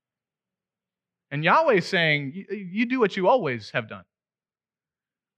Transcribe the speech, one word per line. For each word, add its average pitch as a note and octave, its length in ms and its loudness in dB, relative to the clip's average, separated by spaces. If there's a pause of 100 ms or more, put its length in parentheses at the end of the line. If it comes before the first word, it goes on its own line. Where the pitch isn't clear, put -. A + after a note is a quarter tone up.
(1300)
And D3 100 -4
Yahweh C4 320 4
is F#3+ 120 2
saying, D3+ 460 0
"You, G3 240 -12
you G3+ 300 -4
do B3+ 140 -2
what G#3 160 0
you F#3 100 0
always D#3 440 0
have A#2 180 -6
done, F#2+ 160 -16 (1300)